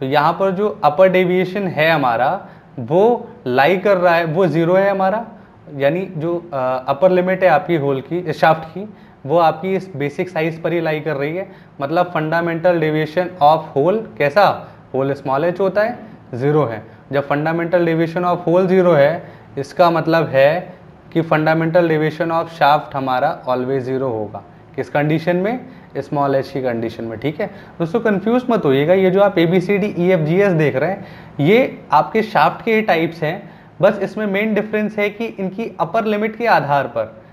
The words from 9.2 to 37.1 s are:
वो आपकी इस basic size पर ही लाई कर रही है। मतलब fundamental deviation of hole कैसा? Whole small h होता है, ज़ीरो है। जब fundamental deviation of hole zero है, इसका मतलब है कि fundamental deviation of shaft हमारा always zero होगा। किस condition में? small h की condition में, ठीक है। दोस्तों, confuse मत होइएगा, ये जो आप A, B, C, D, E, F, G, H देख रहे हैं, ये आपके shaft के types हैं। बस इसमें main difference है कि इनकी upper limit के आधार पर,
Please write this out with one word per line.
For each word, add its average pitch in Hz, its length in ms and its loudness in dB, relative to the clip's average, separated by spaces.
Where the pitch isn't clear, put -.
वो 147 120 2
आपकी 175 360 0
इस 185 220 -6
basic 143 320 -4
size 165 340 -4
पर 165 100 -2
ही 170 80 0
लाई 156 200 -2
कर 147 160 -4
रही 147 200 -4
है। 196 100 -8
मतलब 170 320 -2
fundamental 165 640 0
deviation 156 540 0
of 156 180 6
hole 180 240 2
कैसा? 147 260 4
Whole 135 180 -2
small 139 320 -4
h 180 160 -2
होता 196 220 0
है, 233 160 -4
ज़ीरो 143 300 2
है। 110 180 -6
जब 139 160 -2
fundamental 165 580 0
deviation 165 400 0
of 175 220 -2
hole 180 200 4
zero 180 280 4
है, 147 260 4
इसका 170 320 2
मतलब 160 380 0
है 147 460 2
कि 165 100 0
fundamental 160 680 2
deviation 156 440 0
of 165 200 -2
shaft 151 420 2
हमारा 135 500 -2
always 127 380 -2
zero 131 200 -4
होगा। 107 400 -6
किस 127 120 -6
condition 156 480 0
में? 214 240 -2
small 139 380 -2
h 131 140 -2
की 135 140 -6
condition 117 420 -4
में, 113 140 -10
ठीक 143 220 -6
है। 208 60 -4
दोस्तों, 170 220 -2
confuse 220 500 0
मत 226 140 0
होइएगा, 143 300 4
ये 190 160 4
जो 190 100 4
आप 202 140 4
A, 170 120 2
B, 175 140 2
C, 196 200 0
D, 202 140 -2
E, 175 180 2
F, 160 160 0
G, 175 160 2
H 190 120 2
देख 143 200 2
रहे 147 140 -2
हैं, 196 140 -8
ये 220 380 2
आपके 226 300 2
shaft 165 420 0
के 220 180 0
types 165 400 -2
हैं। 165 280 -6
बस 202 220 4
इसमें 214 240 -4
main 208 280 0
difference 214 440 -2
है 208 120 0
कि 233 140 -8
इनकी 220 560 -8
upper 208 240 -2
limit 214 320 -2
के 233 100 -4
आधार 143 400 2
पर, 113 460 -6